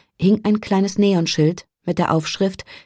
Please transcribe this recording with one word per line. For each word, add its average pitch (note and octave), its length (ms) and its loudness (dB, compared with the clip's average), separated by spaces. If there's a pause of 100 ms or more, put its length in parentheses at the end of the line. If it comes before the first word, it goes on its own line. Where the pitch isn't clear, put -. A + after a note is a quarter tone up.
(180)
hing G#3 280 2
ein G#3 160 0
kleines G3 360 -2
Neonschild F3 720 0 (160)
mit F3 140 -4
der - 160 0
Aufschrift F#3+ 500 -4 (220)